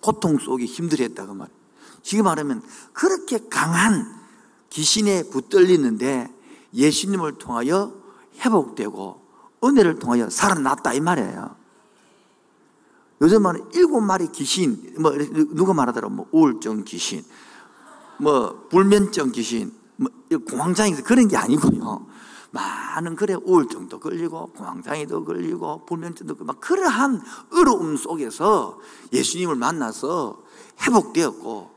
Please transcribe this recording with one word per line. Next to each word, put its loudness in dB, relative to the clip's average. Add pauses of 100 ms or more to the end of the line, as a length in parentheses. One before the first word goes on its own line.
고통 0
속에 -4
힘들게 -2
했다 -8
그 -14
말이에요. -16 (420)
지금 0
말하면 0 (320)
그렇게 -2 (100)
강한 2 (560)
귀신에 0
붙들리는데 2 (400)
예수님을 0
통하여 -2 (460)
회복되고 -2 (420)
은혜를 6
통하여 0
살아났다 0
이 0
말이에요. -2 (1700)
요즘 6
말은 -2
일곱 4
마리 0
귀신, -2
뭐 4 (380)
누가 2
말하더라, -2
뭐 -8
우울증 2
귀신, -8 (960)
뭐 0
불면증 4
귀신, -4 (220)
뭐 -2 (400)
공황장애 0
그런 6
게 2
아니고요. 0 (460)
많은 -8
그래 -2
우울증도 0
걸리고 -8
공황장애도 -8
걸리고 -6
불면증도 -10
걸리고 -16
막 -10
그러한 0 (300)
어려움 2
속에서 -2 (320)
예수님을 -2
만나서 -4 (400)
회복되었고 0